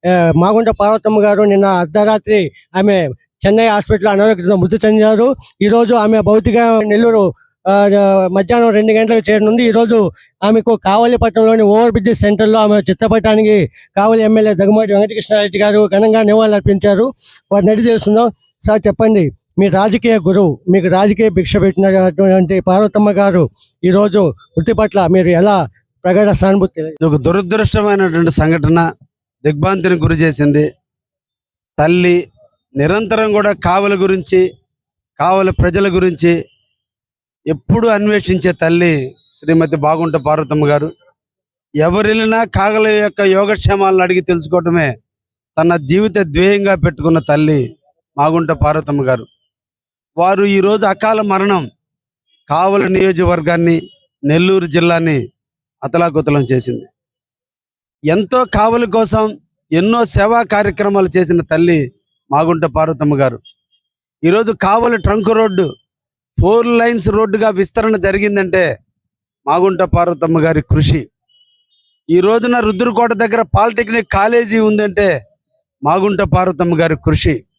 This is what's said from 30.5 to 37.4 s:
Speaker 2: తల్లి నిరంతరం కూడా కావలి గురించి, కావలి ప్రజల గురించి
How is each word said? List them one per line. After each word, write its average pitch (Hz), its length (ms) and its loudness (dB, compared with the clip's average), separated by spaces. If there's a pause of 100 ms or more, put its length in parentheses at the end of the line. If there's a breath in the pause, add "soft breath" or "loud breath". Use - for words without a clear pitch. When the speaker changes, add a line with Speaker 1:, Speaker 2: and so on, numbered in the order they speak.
Speaker 2:
తల్లి 175 520 0 (460)
నిరంతరం 214 560 -2
కూడా 202 200 0
కావలి 190 440 -2
గురించి, 185 560 0 (680)
కావలి 185 340 0
ప్రజల 185 360 0
గురించి 170 560 0 (1040)